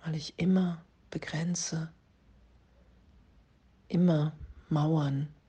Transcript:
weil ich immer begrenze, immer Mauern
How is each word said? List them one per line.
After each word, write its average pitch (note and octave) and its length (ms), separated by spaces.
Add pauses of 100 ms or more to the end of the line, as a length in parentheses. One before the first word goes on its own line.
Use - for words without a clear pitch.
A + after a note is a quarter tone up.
weil D#3+ 120
ich - 200
immer F3+ 480 (260)
begrenze, D#3+ 800 (1900)
immer D#3+ 460 (360)
Mauern D3 600 (200)